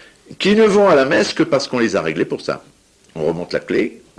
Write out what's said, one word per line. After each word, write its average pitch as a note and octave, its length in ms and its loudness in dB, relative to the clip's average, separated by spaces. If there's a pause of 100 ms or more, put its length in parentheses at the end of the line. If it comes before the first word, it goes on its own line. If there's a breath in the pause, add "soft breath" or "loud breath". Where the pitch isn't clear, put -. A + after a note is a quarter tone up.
(380 loud breath)
qui G3 160 2
ne A3 100 6
vont G3+ 240 4
à E3+ 60 6
la C3+ 120 4
messe F#3 260 0
que - 100 0
parce C3+ 260 -2
qu'on B2+ 100 -4
les G#2 180 0
a F2 60 -2
réglés E2 220 -2
pour - 160 -8
ça. - 220 -8 (520)
On D#2+ 100 -6
remonte E2+ 280 -4
la - 80 -2
clé, - 420 -4 (160)